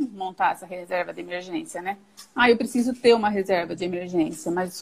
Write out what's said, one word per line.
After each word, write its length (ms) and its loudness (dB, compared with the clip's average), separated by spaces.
montar 420 0
essa 120 -12
reserva 480 -4
de 80 -10
emergência, 640 -6
né? 140 -6
"Ah, 140 6
eu 80 6
preciso 380 0
ter 180 6
uma 160 4
reserva 460 0
de 100 -6
emergência", 680 -2
mas 300 -4